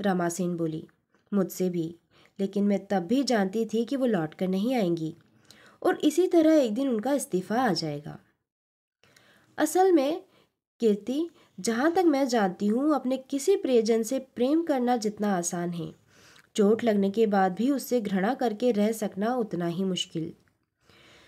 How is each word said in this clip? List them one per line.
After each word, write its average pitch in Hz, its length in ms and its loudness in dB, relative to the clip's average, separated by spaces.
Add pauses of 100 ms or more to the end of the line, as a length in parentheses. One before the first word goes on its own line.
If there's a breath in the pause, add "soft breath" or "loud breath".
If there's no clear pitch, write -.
रमा 180 280 0
सेन 175 280 -4
बोली। 160 300 -4 (460)
"मुझसे 185 360 0
भी, 170 260 -4 (440 soft breath)
लेकिन 196 240 -2
मैं 202 220 0
तब 190 140 -2
भी 233 240 0
जानती 220 420 -2
थी 226 200 -2
कि 277 100 -6
वो 262 100 -2
लौट 170 280 -2
कर 185 140 -4
नहीं 196 280 -2
आएंगी 170 400 -2 (680 soft breath)
और 370 200 0
इसी 349 240 2
तरह 320 260 4
एक 254 200 4
दिन 269 160 -2
उनका 233 240 -2
इस्तीफा 220 480 -2
आ 226 120 2
जाएगा। 151 460 -6 (1400 soft breath)
असल 359 340 4
में 311 320 2 (560 soft breath)
कीर्ति, 240 500 0 (300 soft breath)
जहाँ 240 320 0
तक 359 140 2
मैं 277 220 2
जानती 202 400 0
हूँ, 277 280 2
अपने 262 220 -2
किसी 277 380 -2
प्रियजन 226 480 2
से 262 160 -4
प्रेम 277 440 0
करना 247 340 0
जितना 208 400 -2
आसान 175 320 -4
है, 160 240 -8 (600 soft breath)
चोट 220 280 4
लगने 208 260 2
के 220 180 2
बाद 190 280 2
भी 233 160 0
उससे 247 300 -2
घृणा 196 320 0
करके 247 380 0
रह 208 200 2
सकना 220 440 -4
उतना 175 320 -2
ही 175 160 -4
मुश्किल। 175 500 -4 (960 soft breath)